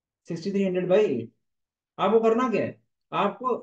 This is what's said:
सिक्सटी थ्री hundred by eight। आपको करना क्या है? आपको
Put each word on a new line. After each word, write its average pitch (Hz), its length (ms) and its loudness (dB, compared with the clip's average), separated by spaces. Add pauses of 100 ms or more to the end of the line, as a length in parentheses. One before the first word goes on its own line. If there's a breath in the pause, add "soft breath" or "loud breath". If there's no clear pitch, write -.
(300)
सिक्सटी 175 220 -8
थ्री 196 120 0
hundred 180 260 -2
by 190 100 6
eight। 127 300 0 (680)
आपको 202 220 2
करना 226 320 2
क्या 165 120 0
है? - 160 -8 (320)
आपको 202 520 -2